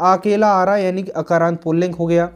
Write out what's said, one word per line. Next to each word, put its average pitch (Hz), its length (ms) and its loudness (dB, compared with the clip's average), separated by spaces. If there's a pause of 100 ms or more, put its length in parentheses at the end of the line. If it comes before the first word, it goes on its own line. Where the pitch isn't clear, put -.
अकेला 208 480 2
आ 190 160 2
रहा 196 100 2
है 202 100 -2
यानी 185 180 -4
कि 185 80 -12
अकारांत 165 520 -2
पुल्लिंग 170 320 -2
हो 170 120 -4
गया। 170 300 0